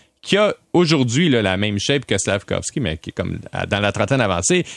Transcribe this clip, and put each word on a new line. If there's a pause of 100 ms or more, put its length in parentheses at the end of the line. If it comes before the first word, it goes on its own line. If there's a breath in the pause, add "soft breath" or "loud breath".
(220 soft breath)
qui
a (200)
aujourd'hui,
là,
la
même
shape
que
Slavkovski,
mais
qui
est
comme (120)
à,
dans
la
trentaine
avancée, (120 loud breath)